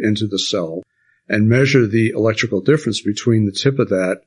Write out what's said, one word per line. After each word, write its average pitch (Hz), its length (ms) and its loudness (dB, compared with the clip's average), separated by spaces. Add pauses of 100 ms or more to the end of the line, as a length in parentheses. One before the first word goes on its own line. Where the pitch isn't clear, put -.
into 107 280 0
the 98 100 -4
cell 87 460 -6 (440)
and 107 200 2
measure 131 400 4
the 113 220 2
electrical 110 500 -2
difference 135 400 0
between 107 460 0
the 98 140 -4
tip 135 200 0
of 107 80 -2
that 95 380 -2